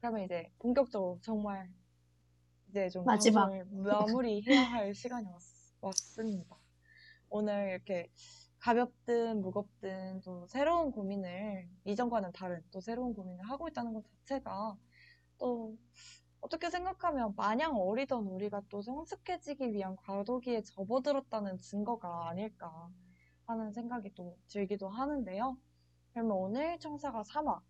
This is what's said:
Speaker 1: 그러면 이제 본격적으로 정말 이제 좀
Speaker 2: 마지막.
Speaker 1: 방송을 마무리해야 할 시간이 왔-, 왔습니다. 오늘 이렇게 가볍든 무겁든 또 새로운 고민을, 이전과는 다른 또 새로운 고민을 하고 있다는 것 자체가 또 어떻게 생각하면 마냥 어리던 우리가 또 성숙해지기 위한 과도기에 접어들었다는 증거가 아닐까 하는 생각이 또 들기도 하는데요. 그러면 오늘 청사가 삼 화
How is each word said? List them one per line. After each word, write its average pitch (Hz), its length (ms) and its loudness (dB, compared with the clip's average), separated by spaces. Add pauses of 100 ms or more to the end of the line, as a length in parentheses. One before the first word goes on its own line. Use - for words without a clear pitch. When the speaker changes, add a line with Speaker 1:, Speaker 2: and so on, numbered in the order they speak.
Speaker 1:
그러면 226 240 -2
이제 175 340 -6
본격적으로 233 640 4
정말 208 460 -2 (1000)
이제 190 220 0
좀 180 140 -4
Speaker 2:
마지막. 214 460 8
Speaker 1:
방송을 190 160 -6 (180)
마무리해야 214 760 6
할 233 320 0
시간이 240 340 -6
왔-, 175 120 -16 (400)
왔습니다. 196 760 -6 (720)
오늘 202 420 -2
이렇게 180 400 -4 (480)
가볍든 233 840 2
무겁든 190 800 -6
또 180 260 -10
새로운 311 420 2
고민을, 196 760 -4 (160)
이전과는 208 480 0
다른 180 300 -6 (100)
또 190 80 -8
새로운 233 340 -4
고민을 185 340 -10
하고 277 200 -6
있다는 233 260 -4
것 214 100 -6 (220)
자체가 214 500 -4 (600)
또 233 380 -2 (640)
어떻게 330 300 -4
생각하면 339 680 0
마냥 240 400 2
어리던 220 500 2
우리가 202 420 -4
또 202 140 -6
성숙해지기 285 880 -4
위한 190 240 -2
과도기에 226 680 -2
접어들었다는 220 960 0
증거가 196 720 -2
아닐까 170 600 -6 (580)
하는 226 260 -4
생각이 233 420 -6
또 175 220 -12 (120)
들기도 196 400 -2
하는데요. 254 680 -2 (560)
그러면 226 240 2
오늘 254 420 0
청사가 285 460 -6
삼 294 240 -2
화 180 220 0